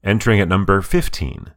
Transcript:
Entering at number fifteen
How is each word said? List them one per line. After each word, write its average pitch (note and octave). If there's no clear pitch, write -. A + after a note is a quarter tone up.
Entering G#2
at F#2+
number F#2+
fifteen -